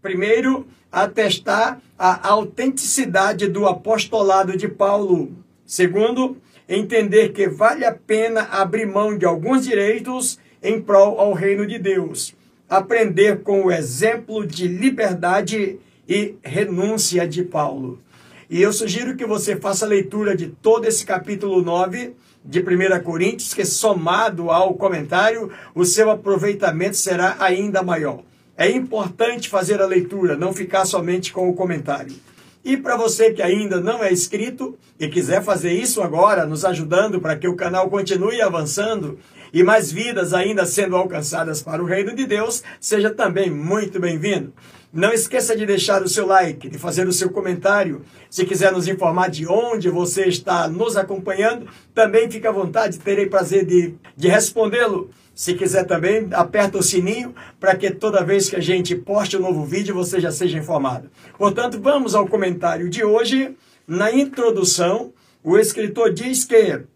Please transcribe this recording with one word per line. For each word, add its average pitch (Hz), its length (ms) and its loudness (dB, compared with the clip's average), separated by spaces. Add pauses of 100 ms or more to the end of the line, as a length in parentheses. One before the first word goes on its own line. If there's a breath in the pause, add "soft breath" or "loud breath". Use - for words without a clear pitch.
Primeiro, 226 640 0 (240 soft breath)
atestar 208 880 0 (180)
a 190 300 2
autenticidade 208 1160 0
do 196 200 0
apostolado 196 880 2
de 202 100 -4
Paulo. 196 640 0 (340)
Segundo, 226 720 0 (280 soft breath)
entender 208 600 4
que 196 180 0
vale 220 380 2
a 226 100 4
pena 220 560 0
abrir 196 360 -2
mão 208 300 0
de 190 100 0
alguns 202 380 0
direitos 240 760 -2 (220 soft breath)
em 220 180 -2
prol 196 400 4
ao 202 140 4
reino 196 320 0
de 226 120 -8
Deus. 185 560 -4 (340 soft breath)
Aprender 196 760 2
com 196 240 2
o 180 40 4
exemplo 190 760 -2
de 165 200 -6
liberdade 190 1120 0 (300 soft breath)
e 202 340 -2
renúncia 180 880 -2
de 175 160 -4
Paulo. 139 560 -6 (480 loud breath)
E 170 120 0
eu 202 120 6
sugiro 226 420 -4
que 254 100 -6
você 208 300 -2
faça 196 300 -4
a 208 40 -4
leitura 202 460 0
de 165 140 -6
todo 220 360 2
esse - 220 -2
capítulo 196 560 -2
nove 185 540 -4 (280 soft breath)
de 147 160 -2
primeira 180 380 2
Coríntios, 170 560 -4
que 190 100 -2
somado 175 840 0
ao 185 240 4
comentário, 190 800 -2 (200 loud breath)
o 175 120 0
seu 214 260 2
aproveitamento 196 840 0
será 185 420 0
ainda 190 420 0
maior. 160 440 -4 (320 soft breath)
É 175 120 2
importante 233 800 -2
fazer 196 320 0
a 190 60 4
leitura, 185 500 0
não 180 160 -2
ficar 190 320 0
somente 180 480 -2
com 185 160 0
o 175 60 0
comentário. 147 580 -4 (520 soft breath)
E 262 120 0
para 240 200 -2
você 226 360 4
que - 80 -6
ainda 190 400 0
não 220 220 -2
é 190 100 2
inscrito 226 640 -4 (220 soft breath)
e 151 80 -4
quiser 170 380 0
fazer 170 280 -2
isso 208 300 -2
agora, 175 420 2
nos 151 200 -6
ajudando 180 560 0
para 156 160 -2
que 170 100 -6
o 180 80 0
canal 185 340 -2
continue 196 540 -2
avançando 190 720 -4 (360 loud breath)
e 170 100 4
mais 208 300 4
vidas 190 420 -4
ainda 190 320 0
sendo 185 300 0
alcançadas 165 640 -4
para 160 180 -6
o 175 60 -2
reino 196 300 -2
de 269 100 -2
Deus, 220 380 -4 (160 loud breath)
seja 214 300 0
também 196 380 0
muito 180 520 -2
bem-vindo. 165 520 -2 (400 loud breath)
Não 190 200 2
esqueça 233 440 0
de 208 80 -2
deixar 196 380 2
o 180 60 -2
seu 202 180 0
like, 180 420 2
de 156 80 -12
fazer 175 300 -2
o 180 60 0
seu 180 180 0
comentário. 185 720 0 (260 loud breath)
Se 185 160 0
quiser 185 280 2
nos 180 160 -2
informar 185 420 0
de 156 160 -8
onde 208 420 0
você 175 360 0
está 175 420 0
nos 202 300 -2
acompanhando, 196 720 -2 (260 loud breath)
também 220 340 4
fique 220 180 -6
à 220 40 2
vontade, 196 480 -2
terei 202 280 0
prazer 190 380 2
de, 175 300 2 (220 loud breath)
de 151 100 0
respondê-lo. 214 840 2 (240 soft breath)
Se - 220 -4
quiser 185 300 0
também, 185 480 0
aperta 196 440 2
o 185 60 -2
sininho 220 500 -2 (280 loud breath)
para 190 160 4
que 190 160 -2
toda 196 320 0
vez 190 260 0
que 185 60 -6
a 180 40 -2
gente 175 360 0
poste 202 400 -2
um 185 40 0
novo 170 240 0
vídeo, 196 300 -4
você 180 260 -2
já 165 120 -2
seja 156 260 -2
informado. 135 500 -4 (300 loud breath)
Portanto, 226 420 -2
vamos 262 360 2
ao 202 100 4
comentário 175 640 -2
de 214 140 -4
hoje. 233 520 2 (300 soft breath)
Na 190 260 0
introdução, 220 1000 0 (300 soft breath)
o 165 140 4
escritor 214 560 2
diz 254 320 -2
que 190 380 4 (140)